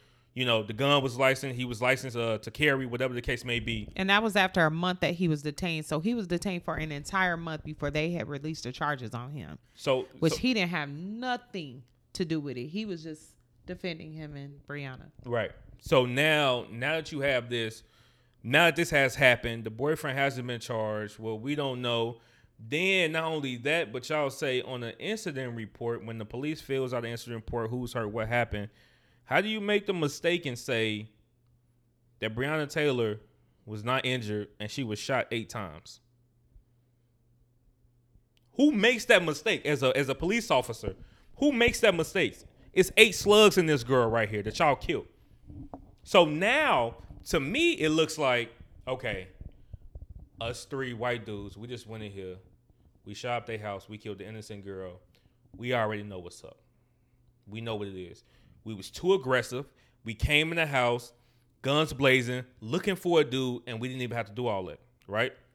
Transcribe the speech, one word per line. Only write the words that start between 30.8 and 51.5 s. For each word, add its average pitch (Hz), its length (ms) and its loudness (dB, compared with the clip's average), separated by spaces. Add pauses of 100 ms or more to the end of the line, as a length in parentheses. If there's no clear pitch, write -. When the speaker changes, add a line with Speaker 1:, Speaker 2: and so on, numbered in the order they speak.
Speaker 1:
that 110 160 -4
Breonna 147 320 -2
Taylor 123 520 0 (440)
was 107 180 -10
not 127 220 0
injured 107 440 -2 (120)
and 104 100 -8
she 139 140 -4
was 107 140 -4
shot 127 320 0
eight 113 180 -4
times? 85 520 -12 (2500)
Who 285 160 8
makes 233 340 4
that 190 180 8
mistake 156 420 0
as 139 160 0
a, 127 140 4
as 143 120 2
a 131 60 0
police 214 360 -2
officer? 120 440 0 (420)
Who 285 160 4
makes 233 280 2
that 202 140 8
mistake? 160 440 0 (340)
It's 180 240 4
eight 220 180 10
slugs 208 440 8
in 170 80 4
this 147 160 2
girl 123 260 4
right 110 200 2
here 104 140 -2
that 107 160 -4
y'all 151 180 4
killed. 127 300 -4 (960)
So 180 200 8
now, 170 720 2 (300)
to 165 140 0
me, 277 320 2
it 156 180 2
looks 156 280 2
like, 123 340 2 (340)
okay, 107 420 -6 (1120)
us 117 260 -8
three 131 260 -6
white 120 340 -4
dudes, 101 300 -10